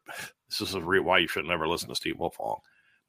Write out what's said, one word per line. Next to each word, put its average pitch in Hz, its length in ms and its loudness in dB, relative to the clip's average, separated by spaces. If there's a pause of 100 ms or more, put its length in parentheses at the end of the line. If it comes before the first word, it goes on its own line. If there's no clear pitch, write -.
<sighs> - 420 -12
this - 120 -4
is 92 120 -4
a 95 80 -2
re-, 92 180 4
why 87 200 4
you 87 80 6
should 82 180 -2
never 80 220 0
listen 82 220 0
to 62 60 -4
Steve - 200 -4
Wiltfong. 53 440 -4 (500)